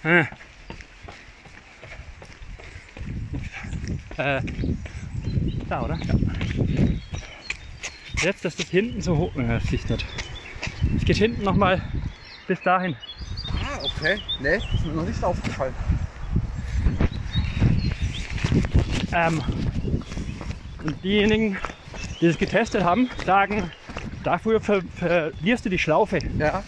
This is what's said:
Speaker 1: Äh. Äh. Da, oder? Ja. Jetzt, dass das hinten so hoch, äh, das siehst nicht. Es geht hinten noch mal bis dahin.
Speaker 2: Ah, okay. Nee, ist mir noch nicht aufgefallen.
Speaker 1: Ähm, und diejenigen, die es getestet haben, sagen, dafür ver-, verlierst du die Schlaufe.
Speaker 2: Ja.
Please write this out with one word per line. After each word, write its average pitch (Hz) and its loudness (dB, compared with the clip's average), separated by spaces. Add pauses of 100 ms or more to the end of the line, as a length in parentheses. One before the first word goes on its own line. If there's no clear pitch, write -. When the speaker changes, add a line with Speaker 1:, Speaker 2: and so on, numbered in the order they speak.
Speaker 1:
Äh. 160 6 (4000)
Äh. 139 0 (1300)
Da, 143 -2
oder? 156 -2
Ja. - 0 (2000)
Jetzt, 185 2
dass 175 -2
das 175 -4
hinten 226 2
so 165 2
hoch, 151 2
äh, 123 0
das 113 2
siehst - 0
nicht. 113 0 (920)
Es - 2
geht 175 6
hinten 226 2
noch 190 2
mal 190 6 (680)
bis 185 0
dahin. 180 2 (560)
Speaker 2:
Ah, 262 -4
okay. 165 0 (220)
Nee, 151 4
ist - 0
mir 156 -2
noch 160 0
nicht - -2
aufgefallen. 175 0 (3500)
Speaker 1:
Ähm, 165 4 (1400)
und 151 -4
diejenigen, 208 4 (600)
die 165 4
es 165 6
getestet 208 2
haben, 208 4 (160)
sagen, 190 4 (520)
dafür 214 2
ver-, 202 2 (140)
verlierst 170 2
du 220 0
die 180 2
Schlaufe. 170 4 (200)
Speaker 2:
Ja. 151 2